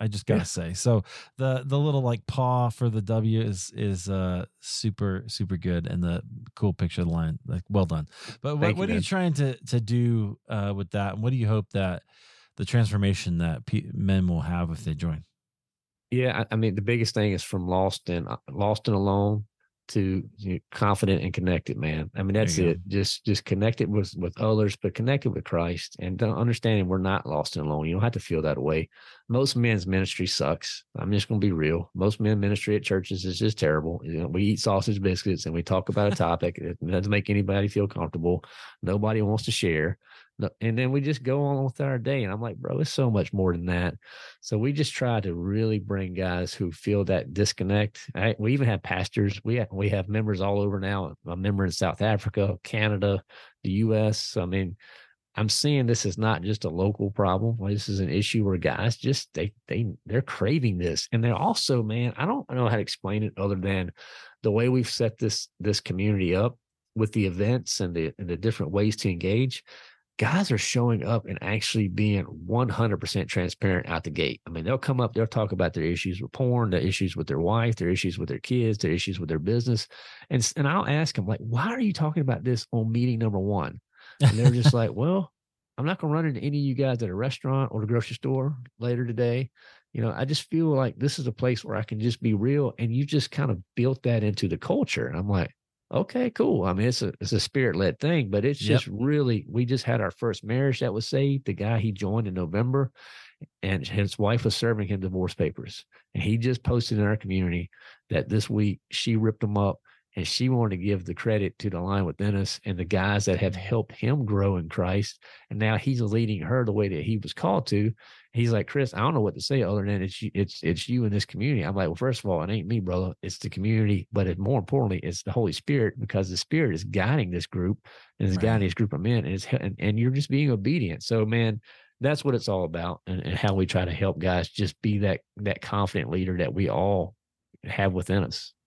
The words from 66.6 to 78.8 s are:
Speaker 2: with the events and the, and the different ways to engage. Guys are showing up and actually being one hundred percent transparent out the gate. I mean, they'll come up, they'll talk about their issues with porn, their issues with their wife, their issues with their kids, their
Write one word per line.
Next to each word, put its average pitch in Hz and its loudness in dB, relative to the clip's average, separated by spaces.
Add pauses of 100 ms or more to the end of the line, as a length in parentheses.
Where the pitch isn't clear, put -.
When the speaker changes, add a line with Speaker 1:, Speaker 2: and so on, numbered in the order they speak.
Speaker 2:
with 110 2
the 104 2
events 101 0
and 90 -2
the, 80 -2
and 87 -6
the 87 -2
different 90 -2
ways 104 2
to - 0
engage. 98 0 (560)
Guys 170 2
are 117 2
showing 120 0
up 110 0
and - -8
actually 107 0
being 101 2
one 104 -2
hundred 107 0
percent - -2
transparent 90 0
out 82 -4
the 82 -6
gate. 71 -2
I - -12
mean, 82 -6
they'll 120 0
come 131 0
up, 117 0
they'll 113 2
talk 107 -2
about 90 0
their 82 -2
issues 87 -2
with - -10
porn, 123 0
their 90 2
issues 92 0
with 80 -4
their 71 -2
wife, 110 2
their 87 0
issues 90 0
with - -4
their - -6
kids, 117 0
their 92 0